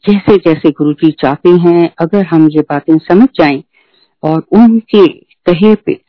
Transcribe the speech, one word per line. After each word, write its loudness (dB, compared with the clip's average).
जैसे 0
जैसे -2
गुरुजी -2
चाहते -4
हैं, 0
अगर -2
हम 0
ये -2
बातें -2
समझ 0
जाएं -2
और -4
उनके 2
कहे -2
पे -10